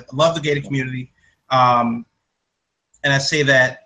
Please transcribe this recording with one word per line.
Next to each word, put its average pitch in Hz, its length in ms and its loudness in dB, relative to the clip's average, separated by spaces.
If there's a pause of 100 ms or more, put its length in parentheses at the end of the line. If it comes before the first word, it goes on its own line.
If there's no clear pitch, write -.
(140)
love 160 200 2
the 160 80 -8
gated 143 220 -4
community, 131 480 -8 (380)
um, 120 560 2 (1000)
and 143 100 0
I 135 40 2
say 147 260 -2
that, 131 420 2